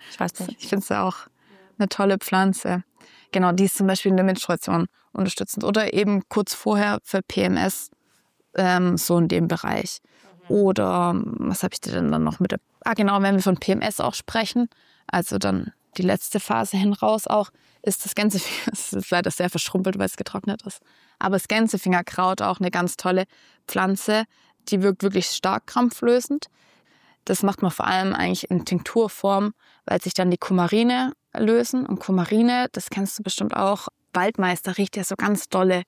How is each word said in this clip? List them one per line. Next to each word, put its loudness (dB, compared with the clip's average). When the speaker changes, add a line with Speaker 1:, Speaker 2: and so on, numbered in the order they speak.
Speaker 1:
Ich -18
weiß -4
nicht. -10
Speaker 2:
Ich -14
find's -2
ja 2
auch -2
eine 2
tolle 2
Pflanze. 0
Genau, 4
die 4
ist 2
zum 4
Beispiel 2
in 6
der 4
Menstruation 0
unterstützend -4
oder 0
eben 2
kurz 0
vorher 0
für -2
P -2
M 2
S, -2
ähm, 2
so 2
in 4
dem 2
Bereich. -4
Speaker 1:
Mhm. 2
Speaker 2:
Oder, 2
ähm, -4
was -2
hab -4
ich -10
dir -8
denn 0
dann 2
noch -2
mit? 0
Ah, 0
genau, 2
wenn 4
wir 2
von 4
P -2
M 0
S -4
auch -2
sprechen, -2
also -2
dann -2
die -2
letzte 0
Phase -2
hin 2
raus 0
auch, 2
ist -4
das -8
Gänsefinger, -2
<laughs> -2
es -10
ist -6
leider 2
sehr -2
verschrumpelt, -2
weil 0
es -8
getrocknet -8
ist, -14
aber 0
das -4
Gänsefingerkraut 0
auch 0
eine 0
ganz -2
tolle 0
Pflanze, 0
die 2
wirkt 2
wirklich 0
stark -2
krampflösend. 0
Das 0
macht 0
man 2
vor -4
allem 0
eigentlich -2
in 0
Tinkturform, 0
weil 0
sich -6
dann 2
die 2
Kumarine 2
lösen. 2
Und -2
Kumarine, 2
das -10
kennst -4
du -10
bestimmt -4
auch, 0
Waldmeister 0
riecht 0
ja -4
so -4
ganz -2
dolle, 2